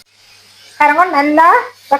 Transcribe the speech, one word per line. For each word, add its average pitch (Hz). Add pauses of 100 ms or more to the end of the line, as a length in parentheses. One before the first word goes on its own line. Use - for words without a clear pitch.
(800)
பாருங்க, 294 (140)
நல்லா 302 (380)
இதை 277